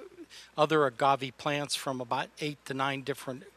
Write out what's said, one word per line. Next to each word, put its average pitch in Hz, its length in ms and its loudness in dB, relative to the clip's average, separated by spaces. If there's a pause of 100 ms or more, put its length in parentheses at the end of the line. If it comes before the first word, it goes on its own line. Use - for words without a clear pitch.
(580)
other 151 280 6
agave 135 520 2
plants 147 380 -2
from 131 260 -4
about 127 260 -2 (120)
eight 151 260 -6
to 139 80 -8
nine 135 300 -2
different 135 400 -8 (140)